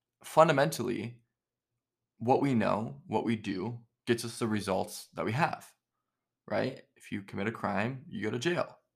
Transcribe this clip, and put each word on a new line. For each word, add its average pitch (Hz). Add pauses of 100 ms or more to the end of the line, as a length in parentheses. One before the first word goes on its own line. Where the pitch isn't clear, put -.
(240)
fundamentally, 135 (1000)
what 120
we 139
know, 110 (100)
what 104
we 117
do, 104 (300)
gets 120
us 113
the 120
results 98
that 80
we 92
have, 151 (840)
right? 110 (160)
If -
you 107
commit 98
a 113
crime, 107
you 98
go 107
to 120
jail, 165 (200)